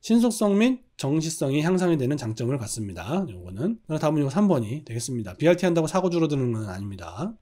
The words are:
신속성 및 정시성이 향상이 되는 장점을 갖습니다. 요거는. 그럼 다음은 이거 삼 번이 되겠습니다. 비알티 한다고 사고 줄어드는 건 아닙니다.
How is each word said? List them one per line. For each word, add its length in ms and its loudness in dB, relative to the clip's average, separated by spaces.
신속성 580 4
및 220 2
정시성이 680 0
향상이 360 2
되는 180 0
장점을 420 -4
갖습니다. 720 -6
요거는. 560 -6
그럼 140 -4
다음은 220 2
이거 80 0
삼 180 4
번이 380 0
되겠습니다. 500 -6
비알티 280 4
한다고 220 2
사고 240 0
줄어드는 420 0
건 160 -4
아닙니다. 720 -8